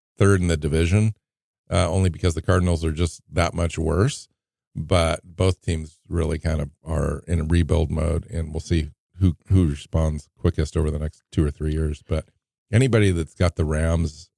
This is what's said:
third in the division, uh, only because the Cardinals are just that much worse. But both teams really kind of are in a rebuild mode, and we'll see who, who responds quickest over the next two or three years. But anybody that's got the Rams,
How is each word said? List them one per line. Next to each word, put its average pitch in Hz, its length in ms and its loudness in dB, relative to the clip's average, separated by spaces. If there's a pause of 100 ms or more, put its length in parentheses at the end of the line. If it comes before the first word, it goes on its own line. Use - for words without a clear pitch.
(160)
third 98 240 4
in 87 80 0
the 80 80 2
division, 85 580 2 (560)
uh, 87 200 0
only 92 180 2
because 85 260 -2
the 80 80 -8
Cardinals 87 420 2
are 80 80 0
just 82 280 -4 (100)
that 85 240 -2
much 85 240 -4
worse. 82 500 -2 (460)
But 82 500 0
both 87 360 0
teams 80 380 -6 (100)
really 80 300 -2
kind 78 220 -2
of 71 100 -6 (140)
are 76 420 -2
in 85 140 0
a 80 40 -2
rebuild 80 460 2
mode, 78 400 -2
and 78 220 -6
we'll 78 80 -6
see 76 300 -2 (280)
who, 92 180 2 (120)
who 92 200 4
responds 78 600 -4 (100)
quickest 82 380 -2
over 78 140 0
the 73 80 -4
next 78 240 -8 (100)
two 80 120 0
or 73 60 0
three 76 220 -4
years. 78 340 -4
But 78 200 -4 (460)
anybody 110 380 4
that's 82 240 -2
got 87 220 0
the 82 80 0
Rams, 80 720 -2